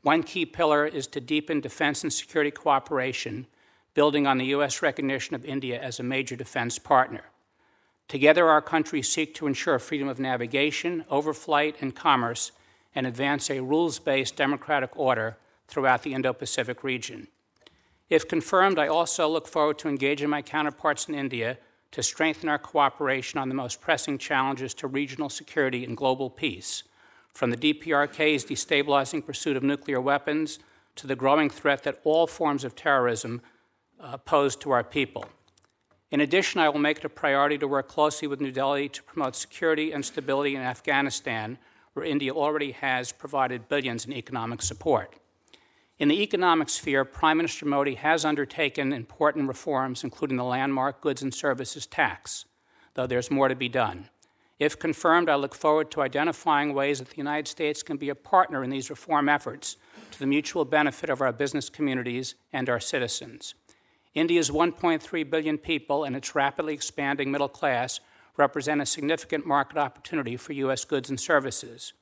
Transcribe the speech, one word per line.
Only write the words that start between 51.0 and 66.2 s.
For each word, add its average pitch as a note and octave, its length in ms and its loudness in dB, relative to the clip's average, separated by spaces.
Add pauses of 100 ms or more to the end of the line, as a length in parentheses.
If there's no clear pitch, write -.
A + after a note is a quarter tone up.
goods C3+ 200 -2
and C3+ 120 -6
services C3 520 -4
tax, - 600 -2 (480)
though B2+ 120 -2
there's B2 240 -2
more C#3 200 4
to C3 60 0
be B2+ 120 -4
done. G#2+ 400 -2 (520)
If D3+ 200 0
confirmed, E3 480 2
I D3+ 80 4
look C#3 200 -2
forward D3+ 360 2
to D#3 100 -2
identifying C#3+ 720 0
ways C#3 260 0
that B2+ 100 -14
the - 80 -16
United D3 320 -4
States D3+ 340 -4
can D3 140 -6
be C#3 100 -6
a C#3+ 80 -4
partner - 480 2
in B2 60 -4
these C3+ 200 -6
reform D3 380 0
efforts C#3+ 480 0 (360)
to - 80 -20
the C#3 60 -6
mutual D3 380 0
benefit D3 460 0
of C3 100 -2
our C3 140 0
business C#3 360 -4
communities B2+ 680 -4 (180)
and C3 160 -2
our A#2+ 100 2
citizens. - 760 -6 (580)
India's E3 380 2
one D#3+ 200 2
point E3 320 0
three E3+ 180 -4
billion D3+ 380 -2
people D3+ 440 -2
and C3+ 120 -4
its C3+ 180 -8